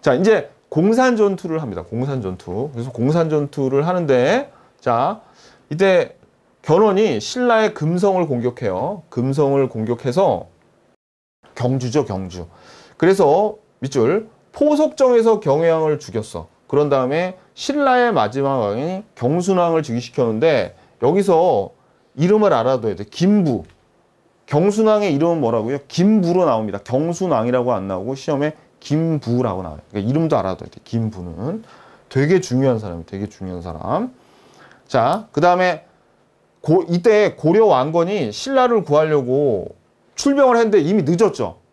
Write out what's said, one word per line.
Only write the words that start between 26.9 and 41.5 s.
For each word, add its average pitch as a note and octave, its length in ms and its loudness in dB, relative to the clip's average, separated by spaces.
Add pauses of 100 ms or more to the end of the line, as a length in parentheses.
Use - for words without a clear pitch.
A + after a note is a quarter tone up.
안 G2 160 -4
나오고 G2 260 -6
시험에 D3 400 -4 (260)
김부라고 B2+ 840 -2
나와요. D2+ 180 -12 (100)
그러니까 G#2 200 -4
이름도 D3+ 260 0
알아둬야 F#2 320 -4
돼. - 160 -20
김부는 A2 800 -8 (460)
되게 D#3 320 2
중요한 B2+ 380 0
사람이에요. E2+ 280 -10
되게 G2 220 -8
중요한 F#2 340 -12
사람. A#2 500 -6 (760)
자, C3 440 0
그다음에 F3+ 520 2 (760)
고-, E3 280 2
이때 G3 480 2
고려 G3 300 4
왕건이 D#3+ 680 0
신라를 B3+ 520 0
구하려고 C#3+ 920 0 (400)
출병을 C#4 400 4
했는데 G#3+ 240 4
이미 F3 240 0
늦었죠. D3+ 520 0 (160)